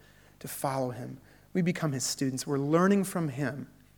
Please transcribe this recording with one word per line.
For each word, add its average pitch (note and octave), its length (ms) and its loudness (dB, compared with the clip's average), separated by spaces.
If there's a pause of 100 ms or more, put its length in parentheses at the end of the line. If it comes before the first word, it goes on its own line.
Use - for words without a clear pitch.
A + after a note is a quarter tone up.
(400)
to - 80 -12
follow C3+ 440 -2
him. B2+ 280 -10 (340)
We F#3 100 2
become E3 300 0
his B2+ 100 -2
students. C3 420 -2
We're C#3 140 0
learning F3+ 460 4
from E3+ 240 -2
him C3 400 -4 (280)